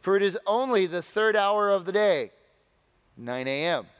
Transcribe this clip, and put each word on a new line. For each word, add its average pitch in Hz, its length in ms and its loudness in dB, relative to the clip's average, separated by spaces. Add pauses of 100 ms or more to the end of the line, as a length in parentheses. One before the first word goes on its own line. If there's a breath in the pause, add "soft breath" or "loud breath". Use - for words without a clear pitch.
for 190 160 0
it 196 40 4
is 196 240 0
only 226 400 0
the 170 160 -6
third 214 340 0
hour 208 340 2
of 196 160 0
the 185 80 -6
day," 180 380 2 (840)
nine 127 320 -8
A 139 180 -4
M. 147 220 -4 (120)